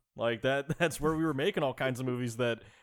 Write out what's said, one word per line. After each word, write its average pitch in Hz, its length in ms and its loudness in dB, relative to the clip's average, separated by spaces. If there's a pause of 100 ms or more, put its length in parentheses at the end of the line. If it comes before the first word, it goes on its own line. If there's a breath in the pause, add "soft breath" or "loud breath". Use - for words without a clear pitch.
(160)
Like, 117 280 0
that, 139 240 2
<laughs> 165 100 -2
that's 170 240 0
where 156 140 2
we 160 100 0
were 160 80 0
making 160 300 0
all 131 100 2
kinds 131 260 -2
of 131 60 -4
movies 123 320 -2
that 117 240 0 (200 loud breath)